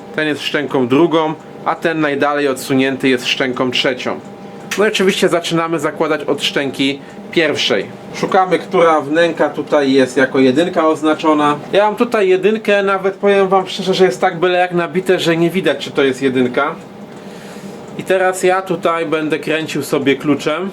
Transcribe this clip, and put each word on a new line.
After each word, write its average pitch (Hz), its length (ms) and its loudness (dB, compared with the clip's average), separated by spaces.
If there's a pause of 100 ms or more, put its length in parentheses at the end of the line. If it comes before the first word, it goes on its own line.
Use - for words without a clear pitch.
(160)
ten 156 120 -2
jest 147 140 -4
szczęką 139 460 -2
drugą, 156 460 2 (320)
a 156 100 0
ten 160 240 -2
najdalej 143 480 0
odsunięty 135 640 0
jest 123 180 0
szczęką 127 440 -2
trzecią. 123 480 -2 (580)
No 202 80 4
i - 20 2
oczywiście 196 420 2
zaczynamy 165 500 0
zakładać 151 440 -2
od - 200 -2
szczęki 139 560 -2 (320)
pierwszej. 131 540 0 (300)
Szukamy, 180 440 2
która 165 420 4
wnęka 156 480 0
tutaj 143 420 0
jest 131 260 4
jako 135 220 2
jedynka 160 480 2
oznaczona. 151 720 2 (160)
Ja 196 120 4
mam 208 100 0
tutaj 214 340 0
jedynkę, 202 540 2
nawet 196 320 0
powiem 196 320 2
wam 190 200 2
szczerze, 185 260 -4
że 175 120 6
jest 180 160 0
tak 180 180 0
byle 180 200 2
jak 180 140 0
nabite, 175 460 0
że 165 180 0
nie 170 120 2
widać, 170 280 0
czy - 140 -10
to 147 120 2
jest 131 180 2
jedynka. 131 540 0 (1200)
I 147 60 -8
teraz 185 400 0
ja 185 180 4
tutaj 165 440 -2
będę 156 340 -2
kręcił 151 440 -4
sobie 139 320 2
kluczem 151 580 -2